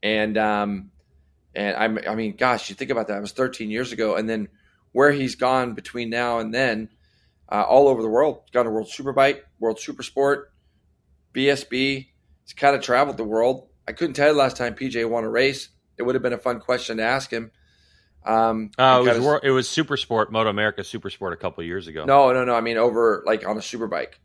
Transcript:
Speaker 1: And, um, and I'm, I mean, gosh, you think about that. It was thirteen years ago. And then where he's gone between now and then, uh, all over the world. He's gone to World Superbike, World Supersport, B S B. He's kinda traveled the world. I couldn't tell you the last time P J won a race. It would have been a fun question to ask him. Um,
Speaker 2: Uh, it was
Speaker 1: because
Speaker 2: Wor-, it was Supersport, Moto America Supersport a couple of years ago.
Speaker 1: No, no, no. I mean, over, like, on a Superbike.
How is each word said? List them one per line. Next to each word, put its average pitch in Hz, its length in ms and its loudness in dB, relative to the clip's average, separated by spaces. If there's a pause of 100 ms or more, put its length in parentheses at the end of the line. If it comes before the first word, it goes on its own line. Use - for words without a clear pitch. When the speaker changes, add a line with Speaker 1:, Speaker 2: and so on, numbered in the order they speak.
Speaker 1:
And, 107 360 0
um, 104 520 -2 (640)
and 101 220 -4
I'm, 110 220 0 (100)
I 107 80 -2
mean, 107 200 -6
gosh, 123 340 0
you 98 40 -14
think 131 160 -8
about 113 180 -2
that. 104 100 -4
It - 20 -8
was 104 120 -10
thirteen 127 380 -4
years 120 220 -6
ago. 110 240 -2
And 110 120 -4
then 110 200 -4 (440)
where 143 200 6
he's 131 240 -2
gone 127 380 0
between 117 360 -10
now 120 300 -2
and 110 120 -6
then, 113 360 -2 (640)
uh, 104 120 0
all 139 260 6
over 120 140 2
the 110 60 -2
world. 131 360 2
He's - 80 -20
gone 123 140 2
to 113 40 -4
World 107 180 -4
Superbike, 135 520 0 (180)
World 110 200 -2
Supersport, 139 680 -2 (880)
B 131 160 2
S 139 160 0
B. 135 480 -4 (320)
He's - 100 -20
kinda 143 260 4
traveled 131 360 2
the 120 80 -6
world. 117 440 0 (180)
I 117 60 -10
couldn't 147 220 -4
tell 143 140 2
you 151 60 6
the 147 40 2
last 131 180 2
time 120 180 -4
P 135 140 -8
J 117 160 -4
won 117 200 -2
a 110 60 -4
race. 127 380 0 (280)
It 120 60 -6
would 123 140 0
have 123 60 -2
been 123 100 -2
a 120 60 -6
fun 123 220 -4
question 123 360 -4
to 110 80 -2
ask 131 260 -2
him. 113 200 -8 (760)
Um, 110 540 0
Speaker 2:
Uh, 127 40 4
it 131 160 8
was 127 100 4
Speaker 1:
because 117 160 2
Speaker 2:
Wor-, 147 180 2
it 139 80 0
was 131 180 0
Supersport, 123 640 -2
Moto 110 200 0
America 104 320 -2
Supersport 95 500 -10
a 82 40 -10
couple 85 260 -8
of 85 60 -8
years 87 200 -8
ago. 78 160 -10
Speaker 1:
No, 135 280 6
no, 127 120 2
no. 123 100 0
I 117 60 2
mean, 117 160 -2
over, 113 500 2
like, 107 200 0
on 107 100 -2
a 110 40 -8
Superbike. 98 540 -8 (100)